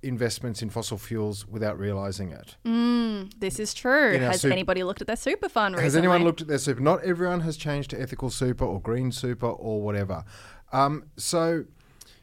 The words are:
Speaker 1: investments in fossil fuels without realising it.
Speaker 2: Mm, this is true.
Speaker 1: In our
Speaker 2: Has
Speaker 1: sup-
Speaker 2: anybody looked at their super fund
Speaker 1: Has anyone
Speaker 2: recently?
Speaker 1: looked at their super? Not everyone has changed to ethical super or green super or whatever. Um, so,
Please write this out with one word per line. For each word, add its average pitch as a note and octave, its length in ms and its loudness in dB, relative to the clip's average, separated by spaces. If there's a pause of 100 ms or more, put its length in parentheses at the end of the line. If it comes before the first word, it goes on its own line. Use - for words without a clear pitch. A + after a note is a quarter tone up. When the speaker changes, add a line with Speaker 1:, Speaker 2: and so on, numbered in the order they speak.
Speaker 1:
investments A#2+ 600 -4
in A2+ 60 -6
fossil A2 300 -6
fuels G#2 480 -4
without G#2+ 320 -4
realising G2 540 -4
it. - 320 -18
Speaker 2:
Mm, A3+ 720 0
this G3 220 -4
is G#3+ 120 -4
true. C4 400 4
Speaker 1:
In D3+ 120 4
our B2 80 2
Speaker 2:
Has F3+ 80 2
Speaker 1:
sup- C#3+ 100 4
Speaker 2:
anybody F#3 320 2
looked F#3 180 -4
at G3+ 60 -6
their A3 100 -2
super F#4+ 320 -2
fund G3 300 0
Speaker 1:
Has C#3+ 160 2
anyone F3 200 6
Speaker 2:
recently? E3+ 120 6
Speaker 1:
looked E3 140 2
at D#3 80 -8
their C#3+ 100 0
super? C3 220 -2
Not D#3 240 4
everyone F3+ 360 0
has D#3+ 160 -2
changed C#3+ 340 -4
to - 100 -6
ethical B2+ 280 -4
super B2+ 360 0
or F#2+ 160 -2
green B2 320 0
super B2 340 -4
or A2 340 -2
whatever. G2+ 440 -2 (480)
Um, C#3+ 320 2 (120)
so, E3 500 0 (560)